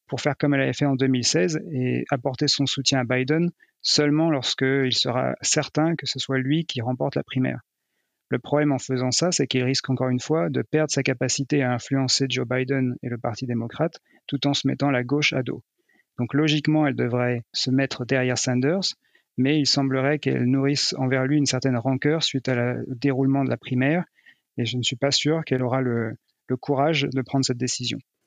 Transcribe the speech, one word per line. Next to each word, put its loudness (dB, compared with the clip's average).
pour -6
faire 0
comme 4
elle 4
avait 2
fait 0
en 4
deux 2
mille 2
seize 2
et 0
apporter -2
son 2
soutien 0
à 0
Biden 2
seulement 2
lorsqu'il 0
sera 0
certain 0
que -6
ce -6
soit -2
lui 0
qui -6
remporte -2
la -2
primaire. -2
Le 0
problème 0
en 0
faisant -2
ça, 0
c'est 0
qu'il 0
risque -2
encore 0
une 0
fois -2
de -2
perdre 0
sa 0
capacité 0
à 0
influencer 0
Joe -2
Biden 0
et -6
le -6
Parti -6
démocrate, -2
tout -2
en 4
se 0
mettant 0
la 0
gauche 0
à 0
dos. -6
Donc -2
logiquement, 4
elle 0
devrait 0
se -2
mettre 0
derrière 0
Sanders, 0
mais 4
il 2
semblerait 2
qu'elle 0
nourrisse 2
envers 0
lui 2
une 2
certaine 0
rancœur 0
suite -4
à 2
la, 0
au -8
déroulement 2
de 0
la -2
primaire, 0
et 0
je -4
ne -2
suis -2
pas 0
sûr 0
qu'elle 0
aura 0
le, -2
le -2
courage 0
de -2
prendre 0
cette -2
décision. -6